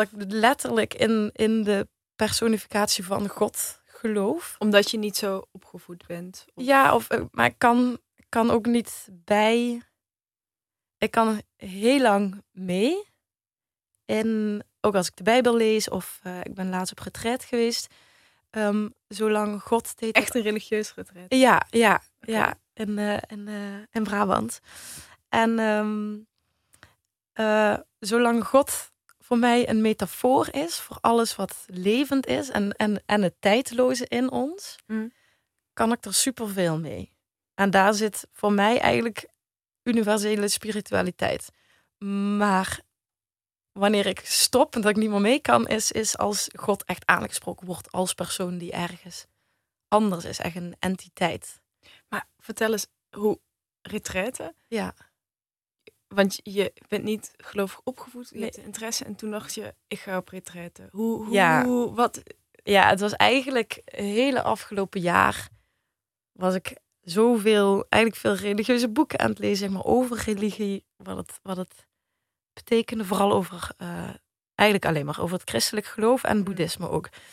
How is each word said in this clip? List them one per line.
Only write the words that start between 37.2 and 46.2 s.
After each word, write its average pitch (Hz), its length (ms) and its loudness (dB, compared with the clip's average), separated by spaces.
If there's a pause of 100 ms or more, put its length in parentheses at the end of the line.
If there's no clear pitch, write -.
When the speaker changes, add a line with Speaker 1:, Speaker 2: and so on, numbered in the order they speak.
Speaker 1:
En 196 160 2
daar 196 240 6
zit 208 380 -4
voor 208 200 0
mij 208 280 4
eigenlijk 233 460 0 (560)
universele 214 640 2
spiritualiteit. 202 1000 -4 (920)
Maar 104 420 0 (920)
wanneer 202 340 2
ik 185 140 -4
stop - 540 2
en 240 60 -2
dat 208 100 2
ik 202 60 2
niet 220 140 0
meer 202 100 0
mee 233 200 2
kan, 233 280 4
is, - 240 -2
is 220 260 -2
als 202 380 -2